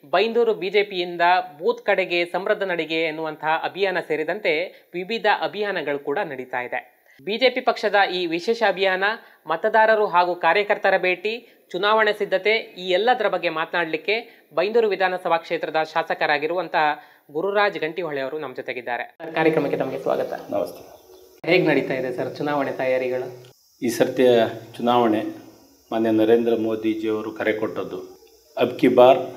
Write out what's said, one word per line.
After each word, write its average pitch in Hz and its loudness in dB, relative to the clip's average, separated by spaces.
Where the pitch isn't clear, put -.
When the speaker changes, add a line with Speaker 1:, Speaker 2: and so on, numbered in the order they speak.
Speaker 1:
ಬೈಂದೂರು 226 2
ಬಿ 180 -4
ಜೆ 202 2
ಪಿಯಿಂದ 180 -4
ಬೂತ್ 226 -2
ಕಡೆಗೆ 175 0
ಸಮೃದ್ಧ 196 -2
ನಡಿಗೆ 165 -2
ಎನ್ನುವಂತಹ 156 -2
ಅಭಿಯಾನ 180 -2
ಸೇರಿದಂತೆ 160 -2
ವಿವಿಧ 190 -6
ಅಭಿಯಾನಗಳು 160 -4
ಕೂಡ 139 -2
ನಡೀತಾ 127 -6
ಇದೆ. - -10
ಬಿ 208 -4
ಜೆ 254 4
ಪಿ 254 -2
ಪಕ್ಷದ 220 0
ಈ 180 -2
ವಿಶೇಷ 175 -2
ಅಭಿಯಾನ, 185 0
ಮತದಾರರು 214 4
ಹಾಗೂ 175 2
ಕಾರ್ಯಕರ್ತರ 202 2
ಭೇಟಿ, 180 -4
ಚುನಾವಣೆ 208 2
ಸಿದ್ಧತೆ, 202 -2
ಈ 180 -8
ಎಲ್ಲದರ 214 2
ಬಗ್ಗೆ 175 -2
ಮಾತನಾಡಲಿಕ್ಕೆ 165 -4
ಬೈಂದೂರು 214 2
ವಿಧಾನಸಭಾ 180 0
ಕ್ಷೇತ್ರದ 165 -4
ಶಾಸಕರಾಗಿರುವಂತಹ 160 0
ಗುರುರಾಜ್ 190 0
ಗಂಟಿಹೊಳೆ 156 -4
ಅವರು 135 -6
ನಮ್ಮ 127 -10
ಜೊತೆಗಿದ್ದಾರೆ. 123 -8
ಕಾರ್ಯಕ್ರಮಕ್ಕೆ 156 2
ತಮಗೆ 135 -4
ಸ್ವಾಗತ. - -2
Speaker 2:
ನಮಸ್ತೆ. - -8
Speaker 1:
ಹೇಗೆ 170 6
ನಡೀತಾ 139 0
ಇದೆ 131 -4
ಸರ್ 127 -8
ಚುನಾವಣೆ 139 -2
ತಯಾರಿಗಳು? 127 -4
Speaker 2:
ಈ 123 -2
ಸರ್ತಿಯ 127 2
ಚುನಾವಣೆ 117 2
ಮಾನ್ಯ 113 0
ನರೇಂದ್ರ 117 4
ಮೋದಿಜಿಯವರು 110 -2
ಕರೆ 107 0
ಕೊಟ್ಟದ್ದು 95 -6
"ಅಬ್ - -2
ಕಿ 139 4
ಬಾರ್ 123 8